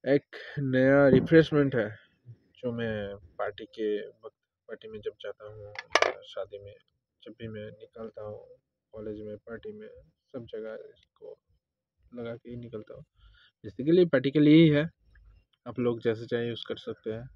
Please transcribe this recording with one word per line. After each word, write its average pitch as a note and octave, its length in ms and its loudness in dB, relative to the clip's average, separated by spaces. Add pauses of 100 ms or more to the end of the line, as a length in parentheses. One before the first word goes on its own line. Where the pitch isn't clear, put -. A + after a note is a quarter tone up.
एक C#3 340 0 (220)
नया C3+ 480 4
refreshment C#3+ 680 6
है G#2+ 140 0 (680)
जो B2 160 -6
मैं G#2+ 440 -6 (220)
party G#2 280 -8
के A2 200 -8 (140)
वक्त, - 360 -16 (340)
party A2 180 -16
में A2 140 -14
जब G#2 200 -10
जाता G#2+ 260 -14
हूँ, G#2+ 260 -18 (540)
शादी G2+ 320 -14
में, G2+ 140 -20 (500)
जब A#2 160 -20
भी A#2 80 -16
मैं G#2+ 240 -14
निकलता A2 520 -18
हूँ, G#2+ 160 -14 (540)
college G#2+ 320 -14
में, G#2 120 -14
party A2 360 -16
में, G#2+ 140 -18 (460)
सब A#2+ 200 -14
जगह A2 360 -14
इसको - 480 -20 (760)
लगा A#2 200 -12
के - 140 -20
ही A#2+ 60 -14
निकलता A2+ 400 -14
हूँ। D3+ 80 -20 (600)
Basically D#3+ 420 2
party C#3 260 0
के D#3 80 2
लिए D3+ 240 8
ही D#3 60 8
है, D3 140 4 (840)
आप A#2+ 140 -10
लोग A#2+ 220 0
जैसे A2+ 240 -2
चाहे A#2+ 240 -4
यूज़ A2+ 180 -10
कर A2+ 120 -10
सकते A2 340 -10
हैं। A#2+ 220 -12